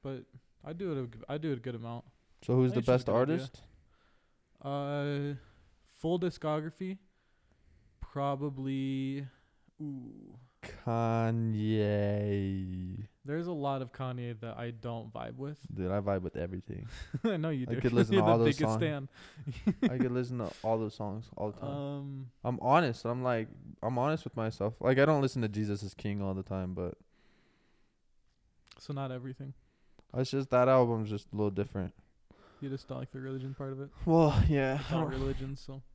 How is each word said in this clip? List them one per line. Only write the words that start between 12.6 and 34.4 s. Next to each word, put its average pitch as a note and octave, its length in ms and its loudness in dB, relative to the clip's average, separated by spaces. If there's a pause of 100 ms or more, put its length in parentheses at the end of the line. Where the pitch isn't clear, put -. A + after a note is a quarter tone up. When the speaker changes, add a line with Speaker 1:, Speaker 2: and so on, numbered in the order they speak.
Speaker 1:
There's D#3+ 220 -4
a F3+ 60 -6
lot C#3 280 -2
of A#2+ 120 -8
Kanye B2 480 -6
that A2+ 160 -10
I A#2+ 140 -6
don't A2+ 420 -8
vibe A#2+ 240 -8
with. C#3+ 200 -8 (160)
Speaker 2:
Dude, F#2 180 0
I G2+ 100 2
vibe G2 220 2
with F2+ 120 -6
everything. F#2 520 -6 (200)
Speaker 1:
<laughs> - 160 -6
I G3+ 140 0
know D#3+ 140 -2
you B2+ 180 -2
Speaker 2:
I A#2+ 60 0
Speaker 1:
do. C3 60 -2
Speaker 2:
could B2 120 4
listen A#2 200 4
to G3 40 6
Speaker 1:
<laughs> - 0 -
You're F3+ 80 6
the A2 60 6
Speaker 2:
all A#2 80 6
those A#2 180 6
Speaker 1:
biggest A2 220 2
Speaker 2:
songs. - 20 2
Speaker 1:
stan. C#3+ 260 -2 (760)
<laughs> B3 80 4
Speaker 2:
I C3 60 -4
could B2 140 2
listen B2 280 -2
to G2 120 -2 (120)
all A2+ 140 2
those A2 180 -4
songs G#2 300 -6 (120)
all G#2 140 -2
the - 80 -14
time. A#2 100 -6
Speaker 1:
Um, C#3+ 580 -8 (160)
Speaker 2:
I'm B2 180 -2
honest. C3+ 440 4
I'm B2 180 -2
like, A#2 240 0 (360)
I'm B2+ 140 0
honest D3+ 260 0
with - 120 -10
myself. A2 440 -2
Like, C3+ 180 4
I C#3 80 8
don't D3+ 160 4
listen C3+ 220 0
to A2 40 0
Jesus G#2 360 -2
Is F#2+ 100 -8
King G2+ 280 -4
all G2 120 -2
the F#2+ 100 -4
time, F#2 300 -4
but F2+ 220 -4 (1800)
Speaker 1:
So - 140 -10
not C#3 180 -4
everything. B2+ 420 -10 (640)
Speaker 2:
it's B2+ 160 0
just C3+ 180 0
that B2 180 8
album's A#2 420 6
just G#2 220 -6
a - 40 -10
little G#2 160 2
different. F#2+ 420 -2 (680)
Speaker 1:
You C#3 80 -8
just C3+ 180 -8
don't B2+ 100 -8
like B2+ 140 -10
the C#3 100 -12
religion C3+ 320 -8
part C3+ 180 -10
of C3+ 100 -10
it? C#3+ 80 -12 (160)
Speaker 2:
Well, D#3+ 300 8 (140)